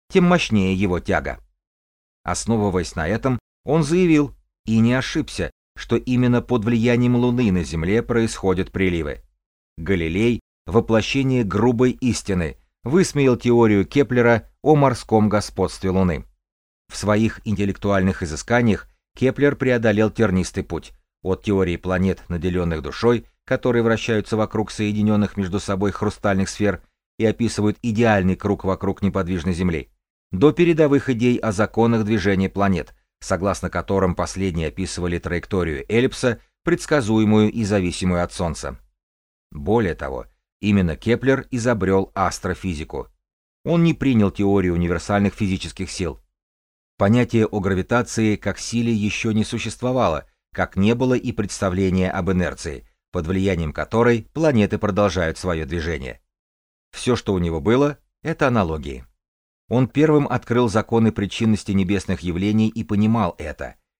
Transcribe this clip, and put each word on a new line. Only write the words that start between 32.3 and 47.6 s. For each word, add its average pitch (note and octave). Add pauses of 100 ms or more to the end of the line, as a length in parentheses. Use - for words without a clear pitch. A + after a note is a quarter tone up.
планет, F#2+ (260)
согласно F#2
которым F2+
последние E2+
описывали F2
траекторию E2+
эллипса, A#2+ (240)
предсказуемую A2
и A2+
зависимую F#2
от E2+
Солнца. D#2+ (720)
Более E2+
того, C2 (340)
именно F#2+
Кеплер B2
изобрел G2
астрофизику. E2+ (580)
Он E3
не E3
принял A2+
теорию G2
универсальных F2
физических F#2
сил. D#2+ (800)
Понятие A2+
о G#2
гравитации G#2